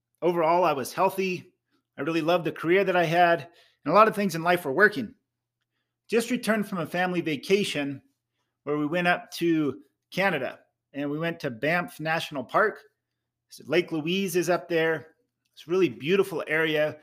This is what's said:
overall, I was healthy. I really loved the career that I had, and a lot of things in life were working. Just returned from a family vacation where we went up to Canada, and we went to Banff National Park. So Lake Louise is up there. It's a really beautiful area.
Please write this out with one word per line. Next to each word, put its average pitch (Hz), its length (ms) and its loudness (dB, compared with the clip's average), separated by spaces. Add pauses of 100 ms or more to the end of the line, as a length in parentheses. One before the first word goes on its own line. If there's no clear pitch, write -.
(220)
overall, 175 420 2
I 156 100 4
was 127 200 -6
healthy. 185 580 -2 (440)
I 143 40 -8
really 165 200 -2
loved 165 240 2
the 156 60 -2
career 175 320 2
that 185 120 0
I 175 100 2
had, 170 420 2 (380)
and 147 60 -2
a 175 40 4
lot 214 120 8
of 180 80 -2
things 190 200 -2
in 165 80 -4
life 175 220 2
were 135 60 -4
working. 147 420 2 (960)
Just 226 220 0
returned 214 360 -2
from 185 120 -6
a 156 60 -4
family 180 360 -2
vacation 151 800 -2 (640)
where 147 140 -2
we 151 80 0
went 175 220 0
up - 240 0
to 160 480 0 (320)
Canada, 175 480 -2 (340)
and 143 160 -6
we 147 100 -6
went 165 220 -6
to 139 100 -4
Banff 151 480 -4
National 156 440 -6
Park. 196 360 0 (720)
So - 180 -20
Lake 165 240 0
Louise 170 440 -2
is 170 140 0
up 175 180 0
there. 160 400 0 (460)
It's - 140 -20
a 160 40 -4
really 180 180 2
beautiful 165 580 -2
area. 151 560 0